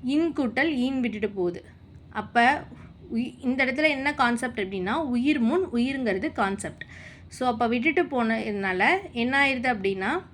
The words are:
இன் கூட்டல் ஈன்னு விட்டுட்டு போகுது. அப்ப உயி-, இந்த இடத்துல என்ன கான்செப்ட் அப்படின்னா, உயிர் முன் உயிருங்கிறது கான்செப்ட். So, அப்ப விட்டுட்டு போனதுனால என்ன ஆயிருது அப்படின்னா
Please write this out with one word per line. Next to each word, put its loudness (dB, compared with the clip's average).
இன் 2
கூட்டல் 0
ஈன்னு 0
விட்டுட்டு -2
போகுது. -4
அப்ப 2
உயி-, -2
இந்த 0
இடத்துல 2
என்ன 0
கான்செப்ட் 0
அப்படின்னா, -2
உயிர் 2
முன் 4
உயிருங்கிறது 0
கான்செப்ட். -4
So, -2
அப்ப 2
விட்டுட்டு 2
போனதுனால 0
என்ன 2
ஆயிருது 0
அப்படின்னா 0